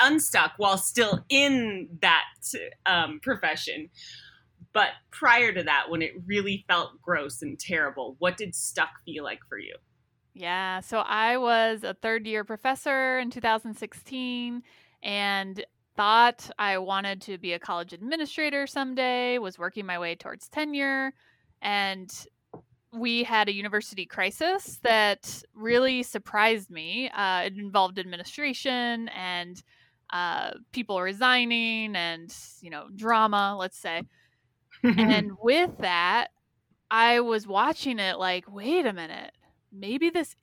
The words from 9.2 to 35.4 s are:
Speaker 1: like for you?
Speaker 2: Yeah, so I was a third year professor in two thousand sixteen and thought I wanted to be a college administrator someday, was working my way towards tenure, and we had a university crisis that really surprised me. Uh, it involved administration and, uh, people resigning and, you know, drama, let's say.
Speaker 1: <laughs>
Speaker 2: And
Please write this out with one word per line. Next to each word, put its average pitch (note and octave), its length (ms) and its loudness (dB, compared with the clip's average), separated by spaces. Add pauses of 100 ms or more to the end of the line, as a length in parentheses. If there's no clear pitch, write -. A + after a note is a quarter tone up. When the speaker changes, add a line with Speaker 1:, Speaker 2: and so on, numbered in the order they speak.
Speaker 1:
like - 240 -8
for G#2 100 -12
you? B1+ 180 -14 (580)
Speaker 2:
Yeah, F#3 460 -4
so A3 200 -4
I A3+ 360 2
was A3+ 460 2
a F#3+ 120 -6
third A3+ 320 -2
year G#3+ 180 -2
professor C4 720 0
in A#3+ 120 -4
two B3 100 -12
thousand A3 340 0
sixteen B3 880 -8 (400)
and G3 640 -2 (320)
thought A3+ 520 6 (120)
I G3 180 2
wanted G3 440 -2
to F#3+ 160 -10
be F3 160 -4
a E3+ 40 -4
college F3 340 -6
administrator C#4+ 760 -4
someday, B3+ 720 0
was F#3+ 200 -6
working F3+ 260 -6
my F3+ 140 -4
way E3+ 160 -4
towards - 340 -14
tenure, C#4 640 -2 (480)
and G3 520 -2 (800)
we A#3 320 0
had A3 240 2
a G3+ 40 -2
university G3+ 540 -4
crisis D#4+ 800 -2
that G#3+ 580 2 (120)
really B3 500 2
surprised G#3+ 680 0
me. F3 400 -8
Uh, F#3 360 0
it F#3+ 100 -6
involved G3 420 0
administration A#3+ 1080 -4
and, F3+ 520 -8 (500)
uh, F3 420 -2 (180)
people G3+ 320 -4
resigning A3+ 920 0
and, E3+ 360 -6 (280)
you E3+ 100 -18
know, D3 240 -12
drama, G#3 640 2
let's F#3 200 -8
say. E3+ 240 -6 (800)
Speaker 1:
<laughs> - 20 0
Speaker 2:
And G#3+ 480 4 (100)